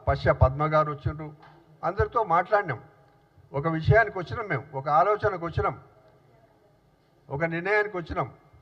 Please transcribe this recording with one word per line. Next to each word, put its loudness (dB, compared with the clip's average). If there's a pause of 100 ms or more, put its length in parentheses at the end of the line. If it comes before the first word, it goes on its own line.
పశ్చ 2
పద్మ 4
గారు 2
వచ్చిండ్రు. -8 (500)
అందరితో -2
మాట్లాడినాం, 0 (760)
ఒక -2
విషయానికి 4
వచ్చినాం, -8
మేము -4 (100)
ఒక -6
ఆలోచనకు 2
వచ్చినాం, -4 (1500)
ఒక -6
నిర్ణయానికి -2
వచ్చినాం. -6 (320)